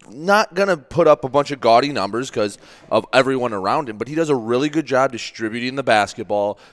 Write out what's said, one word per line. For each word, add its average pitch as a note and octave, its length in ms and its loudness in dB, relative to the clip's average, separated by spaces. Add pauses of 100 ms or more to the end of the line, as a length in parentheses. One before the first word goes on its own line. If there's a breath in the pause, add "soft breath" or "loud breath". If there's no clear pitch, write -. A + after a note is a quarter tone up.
(100)
not F#3 440 0
gonna F#3+ 220 0
put D#3 320 0
up D3 160 4
a C3+ 40 -6
bunch C#3+ 240 0
of C3+ 80 -10
gaudy A#2+ 320 4
numbers A2+ 380 -4
'cause G#2 280 -4 (320 loud breath)
of A2 220 0
everyone B2+ 400 2
around A2 360 -2
him, G#2+ 100 -12
but A#2 100 -6
he D3+ 60 -12
does D#3+ 140 -2
a C#3+ 80 2
really A#2+ 320 0
good D3+ 180 -2
job C3 260 2
distributing A#2 640 -8
the C#3 60 -6
basketball, G#2 760 0 (140 loud breath)